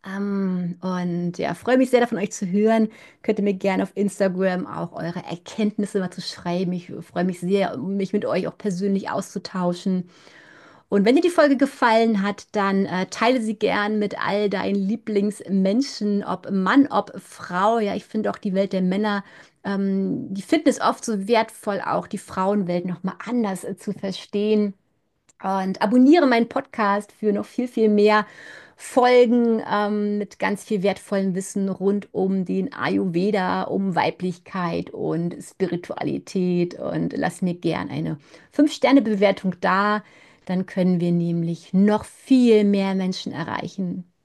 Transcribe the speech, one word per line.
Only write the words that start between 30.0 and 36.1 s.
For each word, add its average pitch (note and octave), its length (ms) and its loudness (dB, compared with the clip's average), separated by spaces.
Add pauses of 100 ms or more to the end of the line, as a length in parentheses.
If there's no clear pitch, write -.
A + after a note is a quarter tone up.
mit G3+ 200 -8
ganz G3 260 -2
viel G3+ 180 -2
wertvollem G3 520 -2
Wissen F#3+ 340 -4
rund G3 460 -2
um F#3+ 320 0
den F#3 260 -2
Ayurveda, F#3 920 0
um G3 300 -2
Weiblichkeit F3 960 -4
und E3+ 520 -4
Spiritualität. F3+ 1400 -4